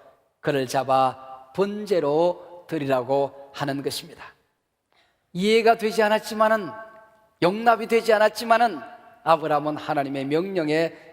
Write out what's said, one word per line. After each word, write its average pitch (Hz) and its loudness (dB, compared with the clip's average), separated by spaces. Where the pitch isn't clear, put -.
그를 139 -2
잡아 131 -2
번제로 180 -2
드리라고 135 -2
하는 139 -6
것입니다. - -10
이해가 220 4
되지 220 0
않았지만은, 214 0
용납이 220 2
되지 226 2
않았지만은 214 2
아브라함은 151 0
하나님의 139 -4
명령에 160 -2